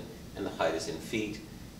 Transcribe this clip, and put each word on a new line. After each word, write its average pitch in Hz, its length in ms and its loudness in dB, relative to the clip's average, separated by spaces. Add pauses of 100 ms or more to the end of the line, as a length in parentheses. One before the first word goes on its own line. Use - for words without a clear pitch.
(360)
and 101 100 0
the 92 40 2
height 82 240 4
is 82 160 0
in - 80 0
feet. 107 420 2 (400)